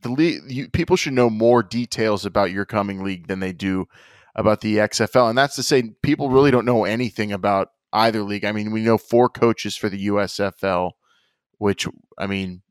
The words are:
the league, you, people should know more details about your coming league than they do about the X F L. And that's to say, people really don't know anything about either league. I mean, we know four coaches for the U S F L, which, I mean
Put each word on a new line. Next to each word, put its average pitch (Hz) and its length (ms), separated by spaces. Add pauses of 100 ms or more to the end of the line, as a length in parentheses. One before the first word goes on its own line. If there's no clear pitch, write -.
the 120 80
league, 135 380
you, 131 200
people - 280
should 156 180
know 123 160
more 117 320
details 110 640
about 98 260
your 98 140
coming 101 380
league 92 240
than 95 120
they 92 140
do 95 340 (480)
about 107 260
the 107 180
X 107 200
F 110 160
L. 123 120
And 113 100
that's 139 200
to 131 60
say, 131 200 (180)
people 143 280
really 135 220
don't 120 140
know 117 200
anything 107 460
about 98 380 (240)
either 110 300
league. 101 220
I 104 60
mean, 107 200
we 110 100
know 113 160
four 120 320
coaches - 460
for 107 140
the 98 100
U 101 200
S 98 200
F 98 240
L, 90 320 (640)
which, 101 280 (300)
I - 80
mean 95 460